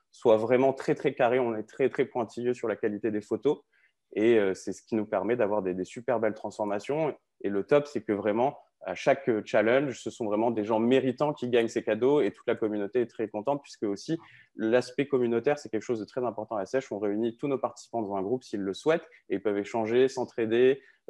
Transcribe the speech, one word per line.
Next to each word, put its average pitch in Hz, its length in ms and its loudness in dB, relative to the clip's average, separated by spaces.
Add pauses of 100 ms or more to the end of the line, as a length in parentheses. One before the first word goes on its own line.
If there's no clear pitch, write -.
(120)
soit 110 240 6
vraiment 127 360 4
très, 143 220 -2
très 139 180 -2
carré. 127 280 2
On 117 160 0
est 107 80 -6
très, - 240 -2
très - 160 0
pointilleux 120 500 -4
sur 117 140 -6
la 104 80 -2
qualité 107 340 -2
des 104 100 -2
photos. 131 420 -2 (520)
Et, 113 240 6
euh, 95 160 2
c'est - 180 -8
ce - 80 -10
qui - 140 -8
nous 107 120 0
permet 104 280 0
d'avoir 107 280 0
des, 92 120 -2
des 92 100 -4
super 117 360 -4
belles 107 140 0
transformations. 107 800 -4 (300)
Et 98 60 -4
le 98 160 -2
top, 147 240 2
c'est 107 140 -6
que 113 100 -4
vraiment, 104 440 0 (300)
à 90 80 -6
chaque, - 340 2
euh, 107 160 2
challenge, 123 540 2
ce 110 120 -10
sont 113 160 -8
vraiment 107 240 2
des 110 120 -2
gens 110 160 0
méritants 131 540 2
qui 123 160 -6
gagnent 117 200 2
ces 113 140 -2
cadeaux 123 380 2
et 101 100 2
toute - 160 -12
la 117 80 0
communauté 107 460 -2
est 113 60 0
très 110 220 -6
contente 139 340 -4
puisque - 220 -10
aussi 110 340 -4 (380)
l'aspect 123 520 0
communautaire, 123 500 2
c'est - 120 -14
quelque 107 120 -4
chose 113 180 -4
de 98 40 -6
très - 180 -6
important 107 340 -6
à 98 40 -2
la 95 60 -4
sèche. - 260 -4
On 101 60 -6
réunit 107 400 -2
tous 143 100 -6
nos 135 80 -2
participants - 460 -6
dans 101 120 -6
un 95 80 -2
groupe 120 220 -2
s'ils 104 160 -6
le 95 140 -2
souhaitent - 340 0 (220)
et 98 60 -2
ils 95 60 -6
peuvent 104 140 0
échanger, 117 520 2
s'entraider, 123 720 2 (280)